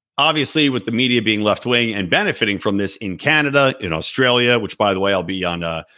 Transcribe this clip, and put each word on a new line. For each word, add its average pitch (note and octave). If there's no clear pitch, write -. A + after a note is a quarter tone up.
obviously D3
with B2
the B2
media B2
being G#2
left-wing A#2
and F#2+
benefiting C3+
from G2+
this G2
in F#2
Canada, C#3+
in F2+
Australia, B2
which, G2+
by G2+
the F#2+
way, G2
I'll F#2
be F#2
on, E2+
uh, E2